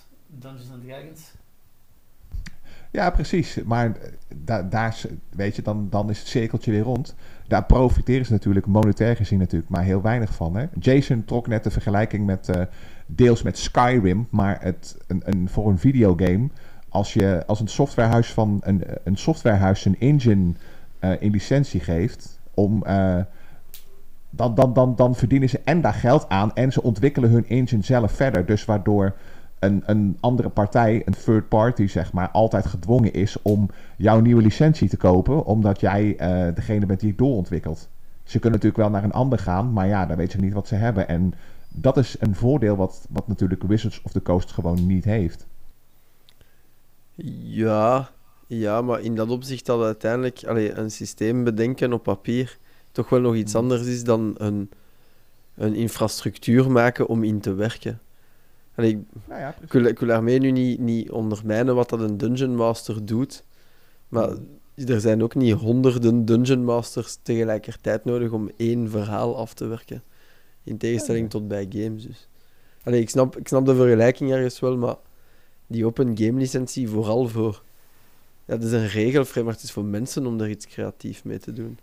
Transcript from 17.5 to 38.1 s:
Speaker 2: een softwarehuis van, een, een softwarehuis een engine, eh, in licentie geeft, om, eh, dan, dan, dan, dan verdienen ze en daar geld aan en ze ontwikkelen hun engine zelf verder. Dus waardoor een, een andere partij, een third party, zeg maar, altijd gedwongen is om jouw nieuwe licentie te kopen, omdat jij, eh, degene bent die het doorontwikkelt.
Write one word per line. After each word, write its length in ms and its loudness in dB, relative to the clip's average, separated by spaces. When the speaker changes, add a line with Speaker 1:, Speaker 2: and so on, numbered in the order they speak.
Speaker 2:
een 80 -2
softwarehuis 640 2
van, 320 0
een, 200 0
een 120 0
softwarehuis 680 2
een 160 2
engine, 520 4
eh, 240 0
in 80 2
licentie 500 0
geeft, 580 -4
om, 300 2
eh, 360 2
dan, 240 -2
dan, 180 4
dan, 240 4
dan 180 4
verdienen 340 2
ze 160 -2
en 160 2
daar 140 2
geld 340 4
aan 260 2
en 180 2
ze 100 0
ontwikkelen 480 2
hun 180 6
engine 340 2
zelf 300 2
verder. 340 0
Dus 180 0
waardoor 520 2
een, 280 2
een 340 2
andere 280 0
partij, 560 2
een 100 0
third 240 2
party, 380 2
zeg 260 -2
maar, 180 -2
altijd 360 2
gedwongen 460 2
is 300 -2
om 260 2
jouw 240 6
nieuwe 220 6
licentie 460 4
te 80 -2
kopen, 480 4
omdat 360 2
jij, 360 2
eh, 380 0
degene 320 0
bent 140 0
die 80 0
het 100 -2
doorontwikkelt. 680 -2